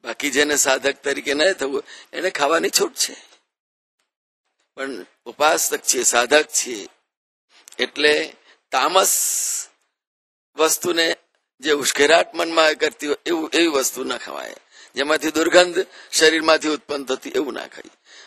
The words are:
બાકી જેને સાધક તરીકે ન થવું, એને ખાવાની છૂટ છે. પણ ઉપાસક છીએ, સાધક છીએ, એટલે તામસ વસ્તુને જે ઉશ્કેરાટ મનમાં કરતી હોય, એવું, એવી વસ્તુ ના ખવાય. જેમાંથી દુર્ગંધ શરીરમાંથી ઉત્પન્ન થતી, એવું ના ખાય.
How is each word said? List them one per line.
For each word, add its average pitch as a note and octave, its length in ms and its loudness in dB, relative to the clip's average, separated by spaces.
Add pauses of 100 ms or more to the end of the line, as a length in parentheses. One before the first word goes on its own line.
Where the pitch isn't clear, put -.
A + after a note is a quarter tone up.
બાકી C3 280 -6
જેને D3 240 0
સાધક C3+ 460 0
તરીકે C#3+ 320 -4
ન D#3+ 200 2
થવું, C#3 300 -4 (300)
એને E3 160 -4
ખાવાની E3 400 0
છૂટ - 240 0
છે. - 220 -4 (1600)
પણ C3 300 -10 (200)
ઉપાસક D3+ 520 0
છીએ, - 260 -2
સાધક B2 420 4
છીએ, A2+ 420 -6 (920)
એટલે D3+ 560 0 (360)
તામસ F3 420 2 (1400)
વસ્તુને E3 600 0 (420)
જે D3 120 -2
ઉશ્કેરાટ D3 640 2
મનમાં E3 380 2
કરતી D3+ 340 -4
હોય, C#3+ 180 -2
એવું, - 280 -4
એવી E3 140 2
વસ્તુ C3 360 -2
ના B2+ 140 -6
ખવાય. C2 380 -14 (400)
જેમાંથી D3+ 360 -2
દુર્ગંધ E3+ 560 4 (240)
શરીરમાંથી D#3+ 560 4
ઉત્પન્ન C#3+ 380 -4
થતી, C3 240 -6
એવું B2 240 -4
ના - 140 -10
ખાય. - 220 -20 (380)